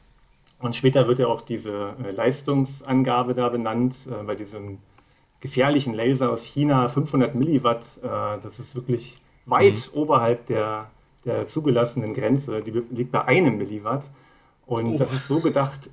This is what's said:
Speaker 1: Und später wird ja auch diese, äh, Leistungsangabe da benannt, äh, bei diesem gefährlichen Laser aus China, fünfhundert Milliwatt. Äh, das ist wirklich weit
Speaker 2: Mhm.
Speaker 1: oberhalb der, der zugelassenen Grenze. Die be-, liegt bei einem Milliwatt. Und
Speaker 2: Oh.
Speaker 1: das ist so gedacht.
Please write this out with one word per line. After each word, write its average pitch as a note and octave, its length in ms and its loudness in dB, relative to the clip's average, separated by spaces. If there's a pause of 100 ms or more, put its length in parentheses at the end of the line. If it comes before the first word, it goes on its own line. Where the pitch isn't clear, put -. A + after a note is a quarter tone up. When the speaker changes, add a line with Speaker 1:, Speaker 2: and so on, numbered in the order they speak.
(580)
Speaker 1:
Und A#2+ 180 -4
später C3 300 4
wird C3 120 2
ja B2 80 2
auch A2+ 140 -2
diese, G#2 540 -8 (100)
äh, G2+ 60 -8
Leistungsangabe B2+ 1200 0
da B2 140 0
benannt, A#2+ 600 -2
äh, G#2+ 140 -8
bei G#2 100 -6
diesem G2+ 440 -12 (640)
gefährlichen C3+ 540 2
Laser B2 380 2
aus - 120 -4
China, C3+ 440 2
fünfhundert C3+ 460 0
Milliwatt. B2 500 2 (180)
Äh, B2 60 -8 (340)
das G#2+ 160 -14
ist A#2 160 -14
wirklich - 460 -6 (260)
weit B2 460 4
Speaker 2:
Mhm. D3 80 -4
Speaker 1:
oberhalb B2 460 2
der, G#2+ 440 -4 (340)
der A2 240 -2
zugelassenen A#2 640 0
Grenze. A2 480 0
Die A#2 100 -10
be-, A#2 180 0
liegt B2 220 -4
bei G#2+ 120 0
einem C3+ 320 4
Milliwatt. G#2 500 -4 (600)
Und A2+ 280 -2
Speaker 2:
Oh. - 40 0
Speaker 1:
das B2+ 140 2
ist C3 160 -6
so D3+ 120 4
gedacht. C#3+ 520 0